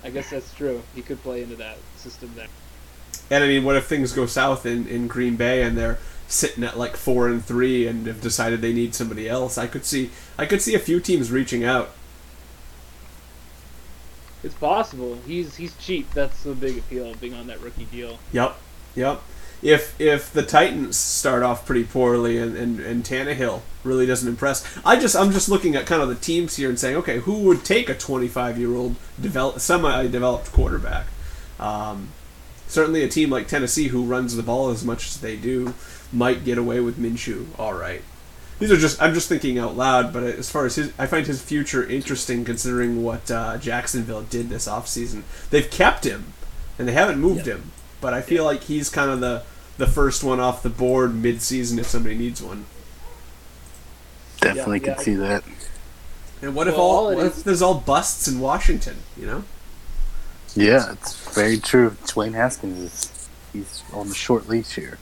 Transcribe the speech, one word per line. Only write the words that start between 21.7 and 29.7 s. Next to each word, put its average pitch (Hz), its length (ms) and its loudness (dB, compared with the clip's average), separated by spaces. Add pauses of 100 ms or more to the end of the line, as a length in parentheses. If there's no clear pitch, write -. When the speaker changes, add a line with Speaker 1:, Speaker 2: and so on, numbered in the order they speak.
Speaker 2:
poorly 120 540 4
and, 113 180 -2
and, 117 240 -2
and 117 240 -4
Tannehill 131 580 -2 (220)
really 127 220 4
doesn't 127 240 2
impress, 135 340 0 (220)
I 240 140 8
just, - 160 2
I'm 196 160 6
just 190 180 2
looking 190 260 4
at 127 120 0
kind 165 160 4
of 127 60 0
the 120 60 -2
teams 170 420 -2
here 135 120 0
and 123 80 0
saying, 131 200 0
"Okay, 139 220 -2
who 202 260 -2
would 170 180 6
take 233 260 2
a - 60 0
twenty-five-year-old 123 1000 0 (240)
develop, 139 400 0
semi-developed 127 920 2